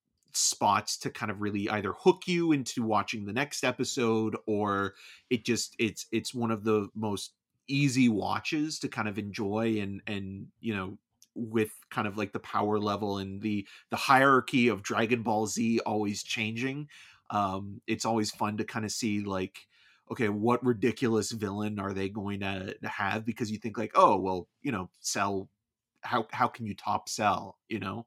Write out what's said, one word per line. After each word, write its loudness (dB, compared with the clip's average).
spots 2
to -6
kind -4
of -10
really -2
either 0
hook 4
you 2
into 0
watching 0
the -6
next -2
episode, 2
or 0
it 0
just, -2
it's, -2
it's -2
one -2
of -2
the 2
most -4
easy 4
watches -2
to -6
kind -4
of -4
enjoy -2
and, -6
and, -8
you -4
know, -6
with 0
kind -2
of, -6
like, -2
the -6
power 0
level 0
and -8
the, -2
the -2
hierarchy 6
of 2
Dragon 2
Ball 2
Z 0
always -2
changing, -4
um, -2
it's -2
always 2
fun -2
to -2
kinda -4
see, -2
like, -4
okay, 0
what 2
ridiculous 2
villain -4
are -4
they -2
going -6
to, -4
to -10
have? -2
Because -2
you -2
think, -6
like, -4
"Oh, 8
well, -2
you -4
know, -4
Cell, -2
how, -2
how 2
can -10
you -6
top -4
Cell?" 0
You -4
know? -6